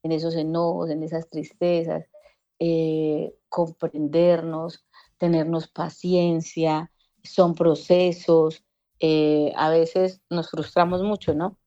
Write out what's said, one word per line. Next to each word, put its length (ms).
en 80
esos 240
enojos, 540
en 140
esas 260
tristezas, 760
eh, 720
comprendernos, 1400
tenernos 500
paciencia, 1200
son 320
procesos, 1080
eh, 560
a 140
veces 600
nos 200
frustramos 540
mucho, 300
¿no? 340